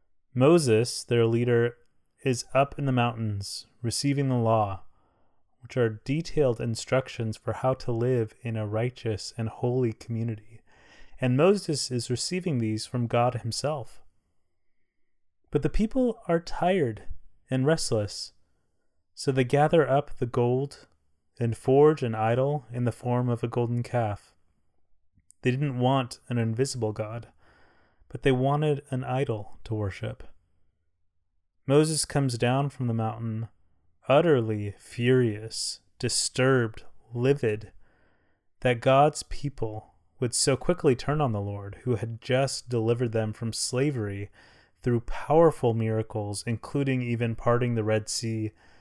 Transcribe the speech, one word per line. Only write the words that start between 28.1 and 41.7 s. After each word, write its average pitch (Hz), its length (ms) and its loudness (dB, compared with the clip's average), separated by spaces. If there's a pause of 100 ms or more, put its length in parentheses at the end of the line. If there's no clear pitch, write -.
they 139 80 4
wanted 139 580 2
an 127 140 -4
idol 127 640 -4
to 113 100 -4
worship. 107 480 -6 (1400)
Moses 151 360 4
comes 135 360 0
down 135 320 2
from 123 160 -6
the 113 80 -2
mountain 113 520 -4 (600)
utterly 113 680 2
furious, 120 1040 0 (180)
disturbed, 127 840 0 (320)
livid, 120 580 0 (880)
that 120 200 2
God's 139 400 4
people - 680 -6 (300)
would 123 160 -2
so - 200 2
quickly 156 400 2
turn 147 240 -2
on 135 120 0
the 104 100 -4
Lord, 101 400 -8